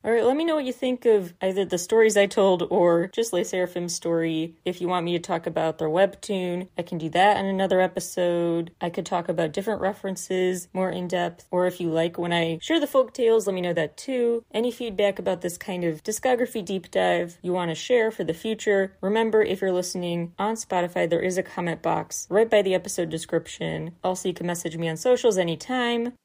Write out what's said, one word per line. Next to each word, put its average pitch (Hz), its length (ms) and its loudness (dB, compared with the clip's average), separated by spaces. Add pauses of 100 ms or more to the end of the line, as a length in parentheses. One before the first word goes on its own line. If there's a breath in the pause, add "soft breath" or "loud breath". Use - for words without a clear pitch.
All 220 60 2
right, 226 120 4
let 254 140 4
me 330 80 0
know 320 80 2
what 302 120 -2
you 254 60 -2
think 254 360 -2
of 196 340 4
either 190 240 0
the 175 140 -2
stories 220 360 4
I 202 120 6
told 190 420 4
or 175 420 4
just 226 220 -2
Les 175 160 0
Seraphim's 180 460 -2
story. 165 580 -2 (100)
If 180 160 -4
you 175 80 -2
want 180 160 0
me 175 100 -2
to 175 60 0
talk 170 280 -4
about 160 320 -2
their 160 100 -2
webtoon, 185 760 0 (100)
I 170 60 -6
can 175 160 -6
do 160 100 -4
that 196 280 6
in 196 100 0
another 190 340 2
episode. 175 880 0 (100)
I 175 120 -4
could 175 160 -8
talk 175 220 -2
about 165 220 -2
different 202 300 -4
references 185 920 -2
more 185 180 -2
in 180 160 -6
depth, 175 420 -4
or 180 160 0
if 180 160 -2
you 170 80 -2
like 165 300 0
when 170 120 -2
I 165 300 0
share 320 180 0
the 285 60 0
folk 254 300 0
tales, 226 320 4
let 196 80 -2
me 180 60 -4
know 175 120 -2
that 156 240 -2
too. 233 560 -2
Any 233 160 0
feedback 208 480 0
about 185 240 -4
this 175 160 -6
kind 180 260 -6
of 160 200 -2
discography 233 600 -2
deep 185 280 -6
dive 175 500 0
you 180 100 -4
want 175 200 -2
to 156 40 -4
share 220 360 2
for 202 120 -6
the 165 120 -2
future, 202 680 0
remember, 220 400 2
if 196 180 0
you're 190 120 0
listening 175 680 -2
on 214 160 -2
Spotify, 175 560 -2
there 170 100 2
is 185 200 0
a - 20 -2
comment 175 400 -6
box 170 480 -4
right 220 180 4
by 214 140 6
the 190 140 2
episode 180 340 -4
description. 165 960 -6
Also, 185 260 -2
you 175 60 -4
can 175 100 -8
message 170 320 -6
me 170 100 -2
on 160 100 -4
socials 240 420 4
anytime. 240 760 -2 (120)